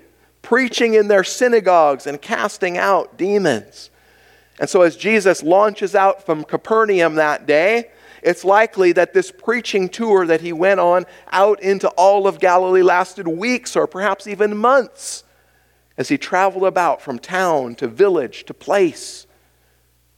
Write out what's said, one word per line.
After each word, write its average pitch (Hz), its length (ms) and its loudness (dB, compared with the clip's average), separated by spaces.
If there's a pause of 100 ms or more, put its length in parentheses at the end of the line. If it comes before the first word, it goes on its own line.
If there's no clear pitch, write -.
(420)
preaching 240 520 0
in 214 160 4
their 196 160 2
synagogues 180 840 2
and 147 140 -10
casting 196 560 -6
out 190 400 -2
demons. 175 720 -4 (680)
And 147 120 -6
so 185 140 4
as 165 120 2
Jesus 190 480 0
launches 196 500 0
out 196 320 0
from 156 200 -4
Capernaum 185 680 0
that 151 300 -2
day, 190 440 0 (340)
it's 175 220 -2
likely 196 480 2
that 170 200 0
this 185 200 0
preaching 220 560 -4
tour 202 360 0
that 160 140 0
he 170 140 -10
went 190 260 2
on 175 260 2 (280)
out 196 280 2
into 190 280 -2
all 196 360 2
of 175 140 -2
Galilee 185 440 2
lasted 180 440 0
weeks 233 480 -6
or 156 100 0
perhaps 196 420 -6
even 208 280 -4
months, 240 680 -2 (720)
as 135 120 -6
he 143 80 0
traveled 190 460 -2
about 175 380 0
from 131 160 -10
town 160 560 -4
to 127 140 -8
village 143 580 -2
to 151 80 -16
place - 720 -4 (920)